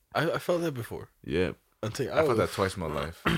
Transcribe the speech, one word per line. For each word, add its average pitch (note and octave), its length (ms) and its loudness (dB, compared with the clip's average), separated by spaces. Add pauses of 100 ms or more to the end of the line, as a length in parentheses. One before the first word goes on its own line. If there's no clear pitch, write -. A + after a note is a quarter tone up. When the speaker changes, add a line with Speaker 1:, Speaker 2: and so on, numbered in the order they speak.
(140)
Speaker 1:
I, D3 160 2
I B2+ 80 -2
felt E3+ 240 0
that E3 100 -2
before. A#2 380 -8 (120)
Speaker 2:
Yeah. D#2+ 300 0 (300)
Speaker 1:
Until A2 300 -4
Speaker 2:
I - 40 0
felt D#3 120 6
Speaker 1:
was A#2+ 100 4
Speaker 2:
that F2 140 4
twice F#2+ 260 0
in F#2 40 -4
my D#2+ 60 -2
life. D2+ 340 -6
Speaker 1:
<clears throat> - 40 0 (120)